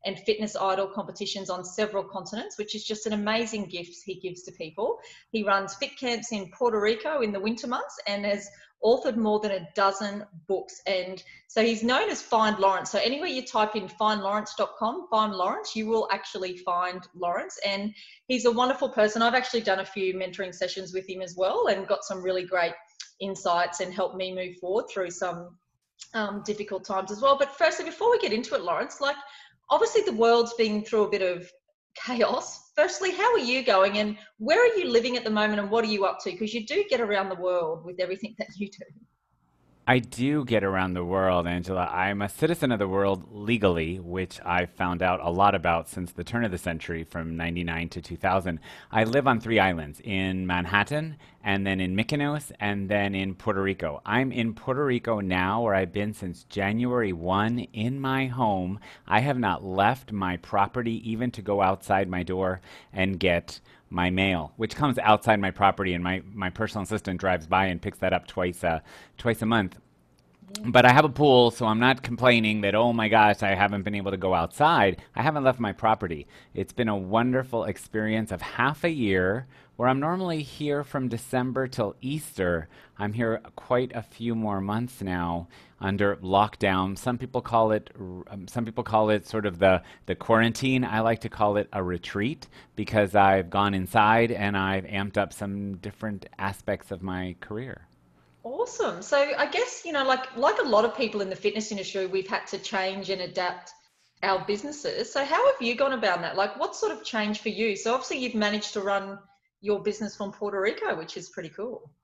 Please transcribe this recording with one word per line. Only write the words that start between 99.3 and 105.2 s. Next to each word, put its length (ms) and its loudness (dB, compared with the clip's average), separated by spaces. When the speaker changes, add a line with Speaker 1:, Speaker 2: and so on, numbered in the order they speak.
Speaker 1:
I 100 0
guess, 380 -4
you 60 -6
know, 140 -2
like, 320 0
like 240 2
a 80 0
lot 160 6
of 120 -2
people 240 -2
in 100 -4
the 60 -6
fitness 360 -2
industry, 340 -6
we've 220 -4
had 200 -4
to 100 -8
change 520 -4
and 120 -4
adapt 500 -6
our 240 2
businesses. 640 -4
So 120 0